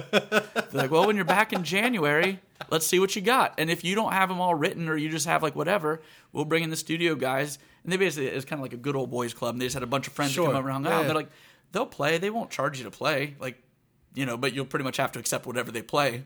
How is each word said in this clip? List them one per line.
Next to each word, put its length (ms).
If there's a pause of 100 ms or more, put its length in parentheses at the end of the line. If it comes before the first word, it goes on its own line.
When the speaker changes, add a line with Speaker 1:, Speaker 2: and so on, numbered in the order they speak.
(120)
Speaker 1:
They're 680
like, 80
"Well, 160
when 100
you're 80
back 280
in 120
January, 720 (320)
let's 160
see 140
what 160
you 60
got. 360
And 120
if 120
you 120
don't 180
have 180
'em 100
all 140
written 340
or 80
you 120
just 180
have, 160
like, 140
whatever, 460 (300)
we'll 120
bring 180
in 80
the 60
studio 380
guys." 440 (240)
And 100
they 40
basically, 320
it 60
was 100
kinda 180
like 120
a 20
good 180
old 160
boys 220
club. 220
And 80
they 40
just 80
had 80
a 40
bunch 200
of 60
friends 200
that 20
Speaker 2:
Sure. 140
Speaker 1:
come 80
over 120
and 60
hung 100
Speaker 2:
Yeah, 140
Speaker 1:
out. 20
Speaker 2:
yeah. 60
Speaker 1:
They're 100
like, 140 (420)
"They'll 140
play. 320
They 120
won't 200
charge 280
you 60
to 60
play. 500
Like, 220 (520)
you 120
know, 100
but 160
you'll 140
pretty 180
much 140
have 140
to 60
accept 280
whatever 260
they 100
play." 420